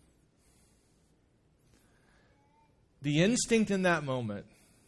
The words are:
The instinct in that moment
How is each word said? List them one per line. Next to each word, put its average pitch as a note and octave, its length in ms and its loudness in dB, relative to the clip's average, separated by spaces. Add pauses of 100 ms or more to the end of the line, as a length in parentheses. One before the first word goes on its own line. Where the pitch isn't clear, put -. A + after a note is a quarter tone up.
(3000)
The D3 200 2
instinct A3+ 500 2
in F#3+ 120 0
that E3+ 200 2
moment B2 420 -6 (420)